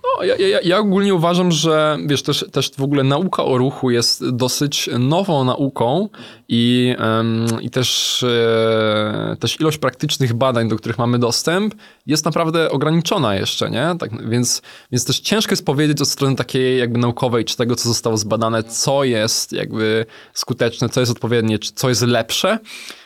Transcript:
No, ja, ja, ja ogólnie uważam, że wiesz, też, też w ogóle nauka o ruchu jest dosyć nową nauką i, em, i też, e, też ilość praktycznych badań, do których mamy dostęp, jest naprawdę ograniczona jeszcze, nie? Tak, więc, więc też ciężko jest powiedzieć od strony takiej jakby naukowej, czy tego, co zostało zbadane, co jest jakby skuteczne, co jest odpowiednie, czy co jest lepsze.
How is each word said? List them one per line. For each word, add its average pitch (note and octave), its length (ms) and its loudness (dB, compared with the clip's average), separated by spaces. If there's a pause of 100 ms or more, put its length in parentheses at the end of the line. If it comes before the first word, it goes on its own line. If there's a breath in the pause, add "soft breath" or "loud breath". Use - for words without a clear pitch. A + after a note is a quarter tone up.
(180)
No, - 60 -4
ja, F#3+ 120 2 (120)
ja, G3+ 120 2
ja F#3 180 2
ogólnie G3+ 360 2
uważam, F3 380 2
że D#3 540 2
wiesz, C#3 160 0
też, - 300 -2
też C#3 260 -2
w C3+ 40 -2
ogóle C#3 220 2
nauka D3 400 0
o C3 140 2
ruchu B2+ 320 0
jest A#2+ 400 0
dosyć B2+ 680 -2
nową D3+ 460 2
nauką C3+ 640 0 (400 loud breath)
i, B2 500 2
em, A2+ 480 0 (140)
i A#2+ 100 -6
też, - 520 -2
e, A2 1160 2
też - 200 -2
ilość D#3 180 0
praktycznych C3+ 560 -2
badań, A#2 340 2
do A2 80 0
których A2+ 220 -6
mamy B2 200 2
dostęp, E3 560 0 (320 loud breath)
jest D3+ 180 0
naprawdę D#3+ 460 0
ograniczona D3+ 640 0
jeszcze, G#2 360 -2
nie? C#3 280 -2
Tak, A2 300 -8
więc, A#2+ 340 0 (300 loud breath)
więc B2 120 -2
też - 160 -2
ciężko G#3+ 320 0
jest - 140 -2
powiedzieć D3+ 360 0
od B2 60 0
strony C3+ 280 0
takiej B2+ 420 0
jakby A#2+ 200 0
naukowej, A#2+ 460 0
czy - 120 -6
tego, A#2+ 200 0
co A#2 120 -2
zostało A2+ 280 0
zbadane, A2 460 0
co C#3 420 -2
jest A2 480 0
jakby A2 540 -2 (280 loud breath)
skuteczne, A#2 540 -2
co B2+ 120 0
jest A#2+ 120 2
odpowiednie, A2 460 0
czy - 140 -8
co - 160 -2
jest A#2 140 2
lepsze. A#2+ 560 0 (480 loud breath)